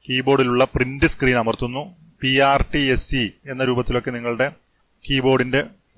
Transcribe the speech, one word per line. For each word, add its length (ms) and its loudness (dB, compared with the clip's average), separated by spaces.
keyboard-ിലുള്ള 540 2
പ്രിന്റ് 420 -2
സ്ക്രീൻ 300 0
അമർത്തുന്നു. 600 -4
പി 180 0
ആർ 260 4
ടി 40 -2
എസ് 320 0
സി 220 -2
എന്ന 180 -6
രൂപത്തിലൊക്കെ 460 -2
നിങ്ങളുടെ 420 -4
keyboard-ിന്റെ 540 2